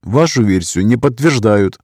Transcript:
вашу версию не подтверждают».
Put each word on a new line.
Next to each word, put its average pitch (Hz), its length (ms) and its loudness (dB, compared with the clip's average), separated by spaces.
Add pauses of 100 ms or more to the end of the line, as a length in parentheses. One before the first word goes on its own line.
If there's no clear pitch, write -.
вашу 135 400 0
версию 92 440 -2
не 120 100 2
подтверждают». 117 880 0